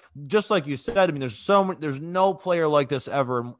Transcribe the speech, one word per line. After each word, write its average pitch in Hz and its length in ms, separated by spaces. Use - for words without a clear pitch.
just 202 240
like 175 160
you 139 120
said, - 180
I 185 120
mean, 147 120
there's 123 160
so 196 280
many, 185 160
there's 143 200
no 185 320
player 175 340
like 147 220
this 139 200
ever. 127 320
And, 120 200